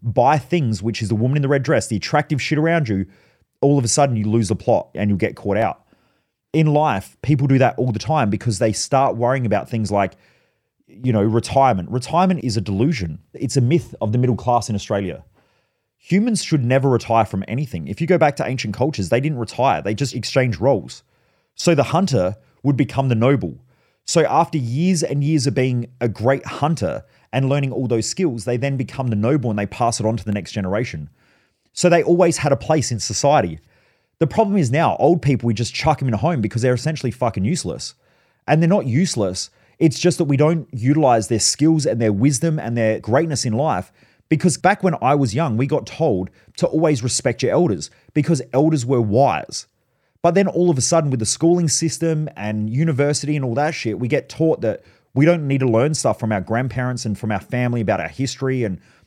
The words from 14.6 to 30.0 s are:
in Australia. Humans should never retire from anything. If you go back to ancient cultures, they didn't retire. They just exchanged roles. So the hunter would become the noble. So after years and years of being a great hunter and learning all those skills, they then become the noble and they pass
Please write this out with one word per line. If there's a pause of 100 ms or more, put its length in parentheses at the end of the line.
in
Australia. (760)
Humans
should
never
retire
from
anything.
If
you
go
back
to
ancient
cultures,
they
didn't
retire.
They
just
exchanged
roles. (500)
So
the
hunter (260)
would
become
the
noble. (480)
So
after
years
and
years
of
being (120)
a
great
hunter (300)
and
learning
all
those
skills,
they
then
become
the
noble
and
they
pass